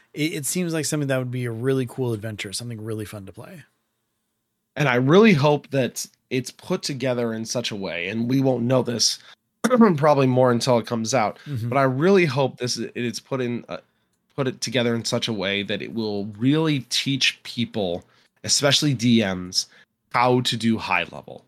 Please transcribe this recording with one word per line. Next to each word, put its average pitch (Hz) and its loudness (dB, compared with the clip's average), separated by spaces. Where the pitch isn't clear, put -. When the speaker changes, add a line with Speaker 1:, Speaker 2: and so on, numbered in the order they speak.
Speaker 1:
it, 156 -2
it 143 -6
seems 175 -2
like 160 -2
something 151 -2
that 131 0
would 127 -4
be 123 -4
a 120 -4
really 127 0
cool 120 -4
adventure, 104 -8
something 117 -10
really 110 -6
fun 101 -14
to 95 -18
play. - -18
Speaker 2:
And 143 0
I 123 4
really 175 8
hope 147 2
that 131 -2
it's 127 -4
put - -8
together 123 -4
in 113 -6
such 120 -6
a 113 -8
way, 87 -6
and 113 -4
we 135 2
won't 127 0
know 127 2
this 120 -2
<clears throat> 226 6
probably 139 4
more 127 4
until 120 2
it 113 -2
comes 113 -4
out, 110 0
Speaker 1:
Mm-hmm. 120 -6
Speaker 2:
but 127 0
I 139 4
really 165 4
hope 135 -2
this 120 -4
is, 113 -8
it's 117 -6
put 131 -6
in, 120 -4
uh, - -10
put 135 -2
it 104 -8
together 120 0
in 117 -4
such 117 -2
a 120 -4
way 98 -2
that 101 -4
it 62 -10
will 104 -4
really 147 0
teach - -2
people, 101 -4
especially 147 2
D 113 4
Ms, 92 -4
how 123 4
to 123 -2
do 113 0
high 90 -2
level. - -16